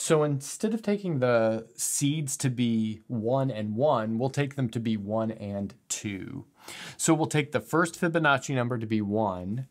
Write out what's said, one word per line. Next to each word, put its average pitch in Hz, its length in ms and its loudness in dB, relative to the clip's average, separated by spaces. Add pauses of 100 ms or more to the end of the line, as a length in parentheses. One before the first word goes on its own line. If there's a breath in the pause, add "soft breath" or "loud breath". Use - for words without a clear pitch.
So 156 220 4
instead 147 520 -2
of 220 60 -2
taking 196 380 -2
the 113 560 4
seeds 143 640 -2
to 135 140 0
be 113 580 0
one 127 420 0
and 107 240 -4
one, 113 420 2
we'll 131 140 0
take 139 240 -2
them 131 140 -2
to 127 100 -4
be 113 180 0
one 110 360 -2
and 101 420 -6 (140)
two. - 560 -6 (520 loud breath)
So - 180 4
we'll 151 120 0
take 151 240 0
the - 80 0
first 170 420 0
Fibonacci 151 540 2
number 123 240 0
to 113 80 -6
be 110 140 2
one, 104 720 -2